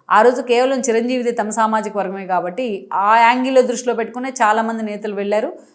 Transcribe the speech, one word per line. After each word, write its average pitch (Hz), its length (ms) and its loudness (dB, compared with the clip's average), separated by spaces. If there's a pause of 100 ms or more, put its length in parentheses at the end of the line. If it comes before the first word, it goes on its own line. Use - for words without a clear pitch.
(100)
ఆ 208 120 6
రోజు 240 200 4
కేవలం 247 380 2
చిరంజీవిది 240 520 0
తమ 220 180 -4
సామాజిక 220 460 -2
వర్గమే 190 300 -4
కాబట్టి 180 640 -4
ఆ 208 260 4
యాంగిల్లో 254 440 4
దృష్టిలో 233 320 -2
పెట్టుకునే 233 340 -6
చాలామంది 226 540 0
నేతలు 208 320 -8
వెళ్ళారు. 202 380 -2 (220)